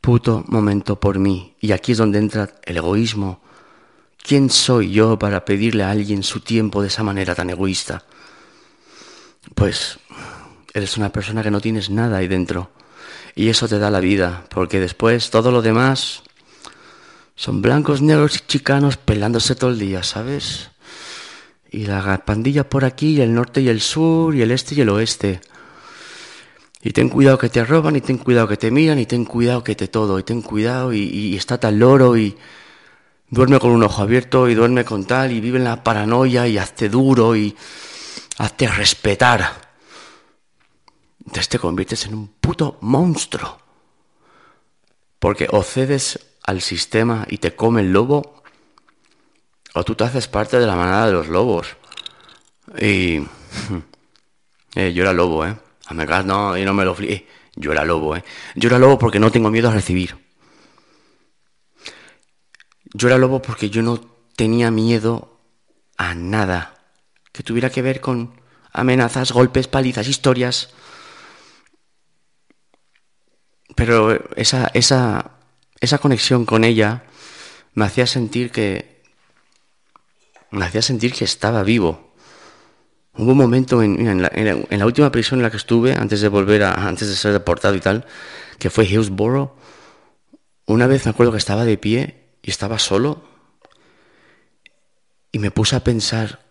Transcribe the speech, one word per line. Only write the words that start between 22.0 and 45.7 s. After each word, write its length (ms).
ga-, 220
pandilla 460
por 160
aquí, 320
y 40
el 120
norte 280
y 80
el 120
sur, 540
y 60
el 100
este 240
y 60
el 80
oeste. 520
Y 100
ten 180
cuidado 280
que 120
te 160
roban, 300
y 60
ten 180
cuidado 280
que 100
te 140
miran, 280
y 60
ten 200
cuidado 380
que 120
te 120
todo, 320
y 40
ten 180
cuidado, 520
y, 60
y, 340
y 20
está 240
tal 200
loro, 360
y 220
duerme 320
con 120
un 120
ojo 180
abierto, 460
y 80
duerme 300
con 200
tal, 260
y 100
vive 160
en 60
la 200
paranoia, 640
y 100
hazte 300
duro, 480
y 200
hazte 300
respetar. 1000
Entonces 300
te 80
conviertes 480
en 80
un 140
puto 540
monstruo. 800
Porque 320
o 140
cedes 560